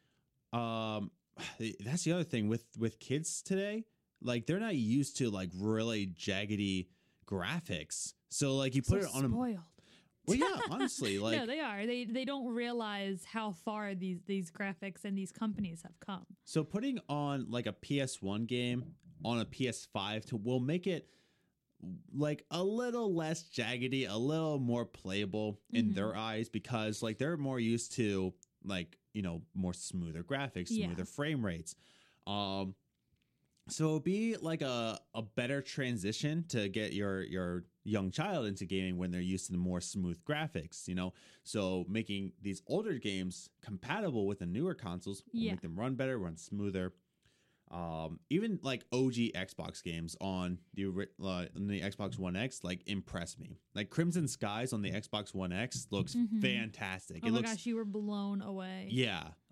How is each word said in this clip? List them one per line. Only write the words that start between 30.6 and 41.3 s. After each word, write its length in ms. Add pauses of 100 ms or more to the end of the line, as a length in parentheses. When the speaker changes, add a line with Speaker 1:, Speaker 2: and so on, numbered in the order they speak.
Speaker 2:
Yeah. 160
Speaker 1:
smoother 180
frame 400
rates. 300 (520)
Um, 480 (920)
so 180
it'll 140
be, 360
like, 260
a, 360 (160)
a 80
better 380
transition 880
to 200
get 260
your, 280
your 420 (200)
young 260
child 360
into 180
gaming 320
when 140
they're 100
used 260
to 60
the 60
more 240
smooth 420
graphics, 640
you 60
know? 180 (320)